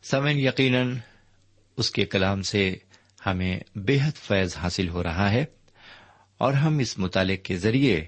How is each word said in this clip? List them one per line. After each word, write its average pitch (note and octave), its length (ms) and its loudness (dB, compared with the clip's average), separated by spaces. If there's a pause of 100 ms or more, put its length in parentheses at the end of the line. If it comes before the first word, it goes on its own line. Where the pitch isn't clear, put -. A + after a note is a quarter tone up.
سامعین، C#3+ 360 0
یقیناً B2+ 560 2 (800)
اس A#2+ 120 -2
کے G2+ 160 0
کلام G2 360 0
سے F#2+ 280 0 (560)
ہمیں F#2 320 -2 (180)
بے G#2+ 240 0
حد D3 180 0
فیض F#2+ 380 0
حاصل F2+ 320 -2
ہو F2 140 -4
رہا F2 280 0
ہے A#2+ 140 2 (960)
اور C3 120 2
ہم D3+ 260 2
اس A#2 200 -2
مطالعے F#2+ 400 0
کے F#2 200 -6
ذریعے A2 500 2